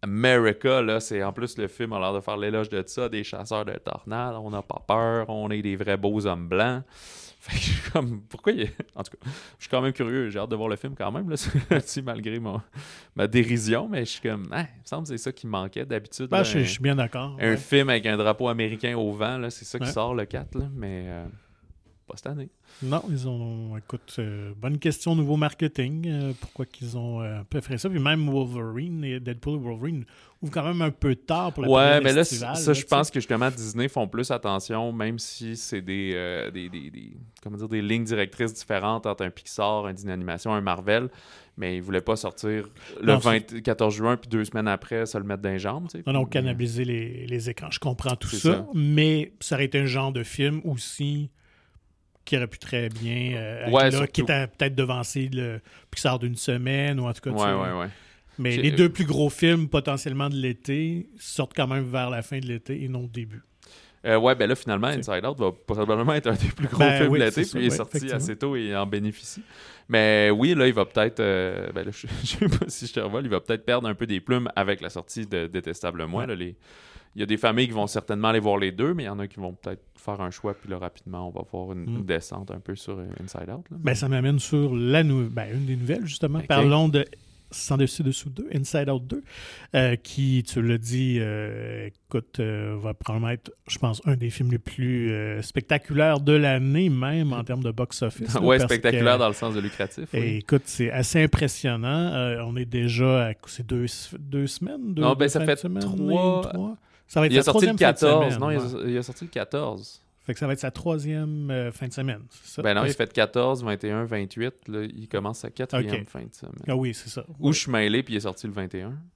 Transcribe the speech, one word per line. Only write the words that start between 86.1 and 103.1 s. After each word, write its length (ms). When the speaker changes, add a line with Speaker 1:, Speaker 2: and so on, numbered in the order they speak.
Speaker 1:
Ok. 80
Speaker 2:
Parlons 400
de 160
Sans 260
dessus 260
dessous 260
deux, 240
Inside 380
Out 160
deux, 160
euh, 220
qui, 520
tu 140
l'as 160
dit, 420
euh, 680
écoute, 520
euh, 400
va 140
probablement 380
être, 200
je 120
pense, 260
un 100
des 140
films 220
les 80
plus, 520
euh, 300
spectaculaires 800
de 140
l'année, 560
même 440
en 100
termes 200
de 80
box-office, 640
là, 60
Speaker 1:
<laughs> 20
Ouais, 160
Speaker 2:
parce 120
Speaker 1:
spectaculaire 440
Speaker 2:
que 40
Speaker 1:
dans 100
le 40
sens 220
de 60
lucratif, 520
oui. 60
Speaker 2:
Et 180
écoute, 280
c'est 260
assez 320
impressionnant. 880
Euh, 320
on 100
est 100
déjà 640